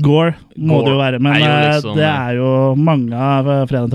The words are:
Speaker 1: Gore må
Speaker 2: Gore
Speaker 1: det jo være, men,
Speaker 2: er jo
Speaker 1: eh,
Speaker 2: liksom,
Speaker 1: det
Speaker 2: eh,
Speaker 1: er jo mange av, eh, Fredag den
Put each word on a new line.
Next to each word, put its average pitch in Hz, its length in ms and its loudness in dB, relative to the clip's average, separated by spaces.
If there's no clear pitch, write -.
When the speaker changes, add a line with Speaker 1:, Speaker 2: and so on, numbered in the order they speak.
Speaker 1:
Gore 156 320 2
må 156 240 0
Speaker 2:
Gore - 20 -2
Speaker 1:
det 139 60 2
jo 135 80 0
være, 131 220 -2
men, 143 120 2
Speaker 2:
er 139 60 2
jo 151 80 2
Speaker 1:
eh, 147 300 2
Speaker 2:
liksom, 127 180 -4
Speaker 1:
det 151 100 0
Speaker 2:
eh, 147 220 -2
Speaker 1:
er 123 80 -4
jo 131 400 0
mange 143 400 0
av, 135 320 0
eh, 139 200 0
Fredag 123 240 -2
den 123 40 -4